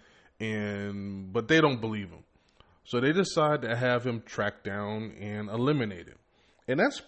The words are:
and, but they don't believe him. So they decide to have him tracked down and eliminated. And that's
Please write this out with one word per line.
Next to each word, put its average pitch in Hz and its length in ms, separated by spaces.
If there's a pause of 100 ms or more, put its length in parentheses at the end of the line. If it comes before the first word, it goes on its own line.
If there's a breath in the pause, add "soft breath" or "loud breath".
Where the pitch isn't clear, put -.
(400 soft breath)
and, 101 920
but 113 160
they 160 140
don't 135 200
believe 107 280
him. 82 140 (600 soft breath)
So 120 140
they 135 120
decide 156 500
to 117 140
have 123 320
him 117 180
tracked - 380
down 104 560
and 104 300
eliminated. 117 680 (520 soft breath)
And 135 120
that's 277 280